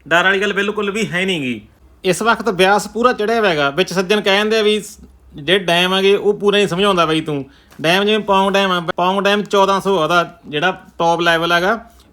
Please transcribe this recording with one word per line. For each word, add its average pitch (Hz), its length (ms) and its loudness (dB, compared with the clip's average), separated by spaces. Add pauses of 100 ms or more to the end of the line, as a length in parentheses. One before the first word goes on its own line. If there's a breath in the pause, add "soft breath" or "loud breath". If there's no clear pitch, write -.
ਡਰ 170 160 2
ਵਾਲੀ 190 160 2
ਗੱਲ 202 120 -2
ਬਿਲਕੁਲ 202 380 -4
ਵੀ 208 200 -4
ਹੈ 180 140 -4
ਨੀ 185 160 -4
ਗੀ। 120 200 -6 (440)
ਇਸ 180 180 0
ਵਕਤ 226 300 0
ਬਿਆਸ 185 360 2
ਪੂਰਾ 240 240 0
ਚੜ੍ਹਿਆ 220 280 -2
ਹੋਇਆ 202 100 2
ਹੈਗਾ। 147 200 0
ਵਿੱਚ 175 220 -2
ਸੱਜਣ 196 280 0
ਕਹਿ 196 160 0
ਜਾਂਦੇ 214 220 0
ਆ 220 40 0
ਵੀ 208 180 0
ਸ-, - 200 -16 (340)
ਜਿਹੜੇ 160 260 0
ਡੈਮ 175 340 0
ਹੈਗੇ 196 220 2
ਉਹ 196 180 0
ਪੂਰਾ 202 220 0
ਨਹੀਂ 202 120 2
ਸਮਝਾਉਂਦਾ 175 380 2
ਬਾਈ 160 140 -2
ਤੂੰ। 143 240 -6 (380 loud breath)
ਡੈਮ 185 220 2
ਜਿਵੇਂ 214 160 0
ਪੌਂਗ 196 320 2
ਡੈਮ 196 200 2
ਆ, 175 80 0 (160)
ਪੌਂਗ 185 280 0
ਡੈਮ 202 200 2
ਚੌਦਾਂ 196 360 2
ਸੌ 190 180 0
ਆ 156 40 0
ਉਹਦਾ 170 440 0
ਜਿਹੜਾ 151 240 -2 (280)
ਟੌਪ 170 220 2
ਲੈਵਲ 170 320 2
ਹੈਗਾ, 190 260 2 (340 soft breath)